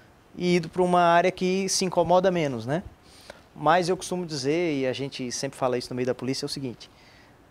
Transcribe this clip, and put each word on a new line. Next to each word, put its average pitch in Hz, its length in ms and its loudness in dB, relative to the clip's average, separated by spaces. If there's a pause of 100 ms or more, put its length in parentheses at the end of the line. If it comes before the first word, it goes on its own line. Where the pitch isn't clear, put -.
(360)
e 175 200 2
ido 165 140 0
pra 180 120 -2
uma 180 200 4
área 175 300 6
que 185 380 -2
se - 160 0
incomoda 180 460 4
menos, 135 340 -2
né? 151 160 -2 (760)
Mas 160 320 4
eu 185 80 0
costumo 180 300 -6
dizer, 151 540 -2
e 131 80 0
a 127 60 -2
gente 131 380 -8
sempre - 260 -6
fala 127 200 0
isso 123 140 -8
no 131 40 -6
meio 123 120 -2
da 123 80 -2
polícia, 131 300 -4
é - 20 -8
o - 20 -12
seguinte, 131 400 -10 (600)